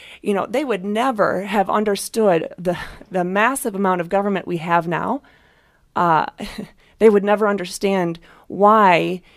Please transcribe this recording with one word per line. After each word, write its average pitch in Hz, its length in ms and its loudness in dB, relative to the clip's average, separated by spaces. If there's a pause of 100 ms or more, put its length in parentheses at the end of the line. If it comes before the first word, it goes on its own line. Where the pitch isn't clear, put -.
(220)
you 208 120 -2
know, 190 120 -2
they 247 180 -4
would 202 220 -4
never 208 560 0
have 196 280 -2
understood 208 760 0 (100)
the, 175 200 -4 (340)
the 180 140 -2
massive 214 500 -2
amount 190 240 0
of 170 80 -4
government 196 400 -2
we 175 100 -4
have 170 300 0
now. 175 340 -4 (760)
Uh, 170 300 2 (360)
<laughs> - 360 -20
they 220 100 8
would 202 160 4
never 208 200 2
understand 185 720 -2 (280)
why 185 760 4 (140)